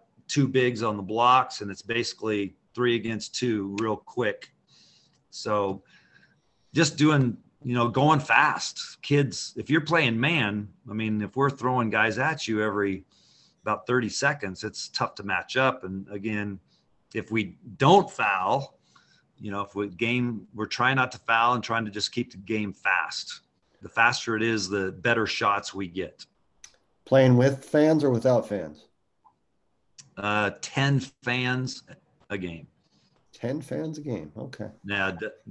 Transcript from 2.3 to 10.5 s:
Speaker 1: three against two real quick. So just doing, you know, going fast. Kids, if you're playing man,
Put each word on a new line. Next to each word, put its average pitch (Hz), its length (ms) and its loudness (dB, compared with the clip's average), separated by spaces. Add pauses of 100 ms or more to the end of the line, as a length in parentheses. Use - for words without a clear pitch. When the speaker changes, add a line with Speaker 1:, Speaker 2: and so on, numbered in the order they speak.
Speaker 1:
three 123 200 2
against 110 400 -6
two 101 440 -2
real 110 180 0
quick. - 540 -4 (800)
So 101 540 -2 (880)
just 143 240 2
doing, 143 400 4 (260)
you 123 120 -4
know, 120 140 2
going 143 300 4
fast. - 840 0
Kids, 143 540 -2
if 120 140 -8
you're 156 120 4
playing 147 380 2
man, 110 480 0 (220)